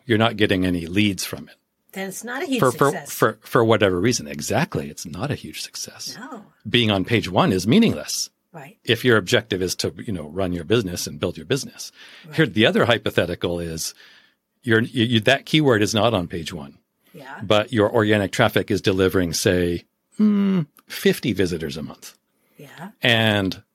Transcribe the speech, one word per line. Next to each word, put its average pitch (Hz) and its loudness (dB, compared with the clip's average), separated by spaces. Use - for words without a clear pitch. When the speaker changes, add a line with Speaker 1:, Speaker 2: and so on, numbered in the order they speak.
Speaker 1:
You're 113 2
not 113 2
getting 98 2
any 87 -2
leads 98 0
from - -12
it. - -20
Speaker 2:
Then 190 -8
it's - -14
not 254 -8
a - -6
huge 269 -2
Speaker 1:
For, 131 4
for, 143 2
Speaker 2:
success. 170 -10
Speaker 1:
for, 110 -2
for 123 2
whatever 101 4
reason. 113 0
Exactly. 73 -4
It's - -16
not 87 -8
a 104 -4
huge - -14
success. - -14
Speaker 2:
No. 254 -16
Speaker 1:
Being 113 2
on 95 0
page 95 0
one 120 2
is 92 -2
meaningless. 131 0
Speaker 2:
Right. - -20
Speaker 1:
If 117 -2
your 120 6
objective 101 0
is 90 -2
to, - -6
you 113 -8
know, 78 -8
run 90 -4
your 85 -6
business 92 -2
and 73 -12
build 87 -4
your 80 -16
business. - -6
Speaker 2:
Right. 156 -14
Speaker 1:
Here, 165 4
the 107 2
other 185 2
hypothetical 90 0
is 80 -8
you're, 113 4
you, 117 0
you, 117 2
that 123 2
keyword 135 4
is 104 0
not 113 2
on 87 0
page 82 -8
one. 71 -14
Speaker 2:
Yeah. - -18
Speaker 1:
But 104 2
your 104 2
organic 107 2
traffic 107 2
is 98 0
delivering, 95 2
say, 87 0
hmm, 202 2
fifty - 0
visitors 82 -2
a 76 -10
month. - -16
Speaker 2:
Yeah. 156 -18
Speaker 1:
And 110 2